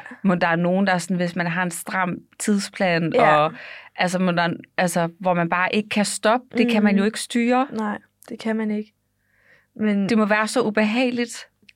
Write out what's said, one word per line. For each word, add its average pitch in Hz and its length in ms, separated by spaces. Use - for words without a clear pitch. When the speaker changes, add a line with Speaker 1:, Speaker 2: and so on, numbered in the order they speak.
Speaker 1:
må 190 120
der 175 120
er 165 80
nogen, 180 320
der 185 60
er 180 40
sådan, 175 200
hvis 175 180
man 175 120
har 170 160
en 180 80
stram 180 460
tidsplan, 180 720
Speaker 2:
Ja. 151 240
Speaker 1:
og 156 160
altså, 180 240
må 185 120
der, 170 180
altså, 170 320
hvor 185 140
man 170 160
bare 180 260
ikke 208 140
kan 208 160
stoppe. 233 400
Det 240 140
kan 208 120
man 208 100
Speaker 2:
Mhm. 196 60
Speaker 1:
jo 190 60
ikke 220 140
styre." 247 520
Speaker 2:
Nej, 214 260
det 226 100
kan 220 160
man 220 160
ikke. 214 220
Men 185 340
Speaker 1:
Det 226 80
må 214 80
være 214 220
så 247 140
ubehageligt. 233 840